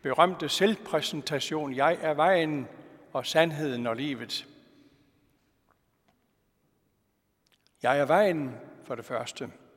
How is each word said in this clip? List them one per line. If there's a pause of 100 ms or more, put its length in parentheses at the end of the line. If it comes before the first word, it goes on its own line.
berømte
selvpræsentation:
"Jeg
er
vejen (460)
og
sandheden
og
livet." (3250)
Jeg
er
vejen, (240)
for
det
første. (260)